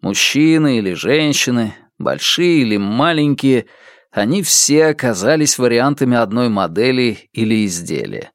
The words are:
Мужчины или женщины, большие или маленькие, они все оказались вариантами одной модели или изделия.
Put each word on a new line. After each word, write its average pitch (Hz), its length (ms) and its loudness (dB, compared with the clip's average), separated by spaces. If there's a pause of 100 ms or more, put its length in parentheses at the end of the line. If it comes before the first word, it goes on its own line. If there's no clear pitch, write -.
Мужчины 147 760 2
или 95 160 -2
женщины, 120 800 -2 (240)
большие 165 640 0
или 107 140 0
маленькие, 135 880 0 (460)
они 127 300 -2
все 151 440 2
оказались 135 720 0
вариантами 123 580 2
одной 117 320 0
модели 107 840 0
или 110 340 0
изделия. 80 680 -8